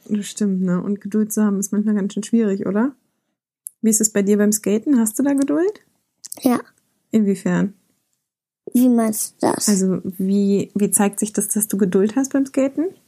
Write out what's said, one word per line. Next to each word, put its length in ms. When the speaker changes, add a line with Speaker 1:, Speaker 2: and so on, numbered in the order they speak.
Speaker 1:
das 180
stimmt, 360
ne? 180
Und 200
Geduld 320
zu 100
haben 160
ist 140
manchmal 240
ganz 180
schön 80
schwierig, 440
oder? 280
Wie 80
ist 100
es 120
bei 100
dir 160
beim 140
Skaten? 480
Hast 180
du 60
da 80
Geduld? 480
Speaker 2:
Ja. 200
Speaker 1:
Inwiefern? 640
Speaker 2:
Wie 160
meinst 540
du 40
das? 220
Speaker 1:
Also, 360
wie, 680
wie 160
zeigt 300
sich 140
das, 140
dass 200
du 80
Geduld 400
hast 160
beim 140
Skaten? 400